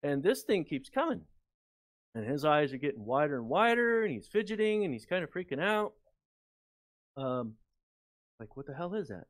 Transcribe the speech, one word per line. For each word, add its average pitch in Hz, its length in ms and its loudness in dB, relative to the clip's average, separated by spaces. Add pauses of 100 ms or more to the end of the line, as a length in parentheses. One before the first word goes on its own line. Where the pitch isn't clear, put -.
And 143 200 0
this 233 200 2
thing 196 220 2
keeps 143 260 -6
coming. 285 320 0 (920)
And 110 100 -6
his 135 200 -2
eyes 151 280 6
are 131 60 -8
getting 123 260 -4
wider 139 320 0
and 117 120 -4
wider, 233 560 4
and 202 80 0
he's 107 160 -6
fidgeting, 214 560 0
and 175 80 -2
he's 117 140 -6
kinda 180 200 -2
freaking 147 360 -6
out. 214 320 0 (1200)
Um, 127 380 -2 (840)
like, 110 180 -14
What 135 100 -10
the 139 80 -10
hell 175 200 -6
is 208 140 -4
that? 95 220 -12